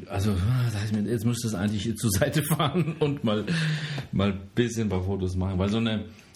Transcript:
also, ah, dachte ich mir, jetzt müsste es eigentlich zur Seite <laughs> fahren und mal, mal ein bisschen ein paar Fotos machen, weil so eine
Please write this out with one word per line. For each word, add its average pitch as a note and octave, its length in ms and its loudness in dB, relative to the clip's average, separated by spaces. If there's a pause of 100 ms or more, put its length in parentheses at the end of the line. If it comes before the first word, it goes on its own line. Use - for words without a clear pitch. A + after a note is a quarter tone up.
also, G2 240 0
ah, A#2 400 2
dachte G#2 140 -4
ich G#2+ 60 -4
mir, G#2 160 0
jetzt A2+ 180 0
müsste A#2 200 -2
es G#2+ 80 -2
eigentlich G#2 420 0
zur A#2 140 0
Seite C#3 320 2
<laughs> - 0 -
fahren D#3+ 560 0
und D3 240 0
mal, G#2+ 220 2 (680)
mal G2 220 2
ein G2 80 -6 (160)
bisschen A2+ 300 2
ein - 20 0
paar F#2 160 0
Fotos F#2 320 -2
machen, F#2 220 0
weil F#2+ 100 4
so G#2 80 2
eine A2 300 0 (300)